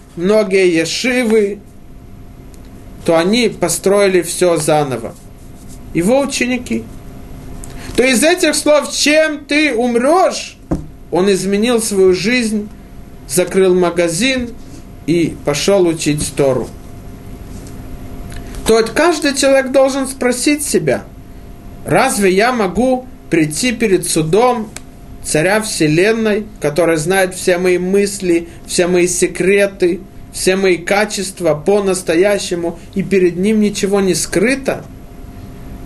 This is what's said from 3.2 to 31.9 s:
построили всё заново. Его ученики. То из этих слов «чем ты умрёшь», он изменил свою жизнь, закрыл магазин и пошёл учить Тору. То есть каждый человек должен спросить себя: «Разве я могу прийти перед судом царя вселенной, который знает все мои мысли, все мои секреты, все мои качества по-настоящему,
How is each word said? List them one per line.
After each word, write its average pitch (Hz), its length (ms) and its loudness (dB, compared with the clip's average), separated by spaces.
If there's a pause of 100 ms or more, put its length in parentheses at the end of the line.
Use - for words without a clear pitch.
построили 190 720 2
всё 170 340 2
заново. 147 580 0 (800)
Его 190 260 4
ученики. 247 640 -2 (1120)
То 226 60 6
из 254 220 4
этих 320 300 4
слов 294 360 2
«чем 302 540 2
ты 294 300 2
умрёшь», 247 840 2 (540)
он 185 200 2
изменил 202 520 2
свою 190 320 4
жизнь, 214 560 0 (580)
закрыл 180 460 2
магазин 180 760 0 (560)
и 160 380 0
пошёл 180 420 2
учить 151 480 0
Тору. 131 340 2 (2000)
То 220 120 6
есть 220 160 0
каждый 302 400 2
человек 269 380 2
должен 269 360 2
спросить 254 560 0
себя: 147 400 0 (800)
«Разве 202 480 2
я 214 200 4
могу 240 540 0 (220)
прийти 165 440 0
перед 202 360 0
судом 214 640 2 (520)
царя 180 380 0
вселенной, 208 840 0 (140)
который 165 360 0
знает 185 380 0
все 180 240 0
мои 180 180 2
мысли, 185 720 0 (180)
все 175 200 0
мои 180 200 4
секреты, 185 960 0 (320)
все - 240 0
мои 190 220 2
качества 190 760 -2
по-настоящему, 185 1200 0 (160)